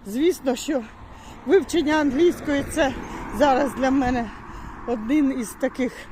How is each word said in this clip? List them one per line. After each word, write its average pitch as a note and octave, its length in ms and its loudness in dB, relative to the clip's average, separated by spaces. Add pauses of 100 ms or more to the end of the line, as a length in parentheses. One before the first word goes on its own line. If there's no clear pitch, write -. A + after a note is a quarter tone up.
Звісно, C4 500 0
що C#4 260 -2 (640)
вивчення D#4 480 4
англійської — D4 760 2
це D#4 240 2 (440)
зараз C4+ 360 4
для C4 160 0
мене B3 400 0 (560)
один B3+ 540 0
із G#3 80 -6
таких B3+ 440 -4 (200)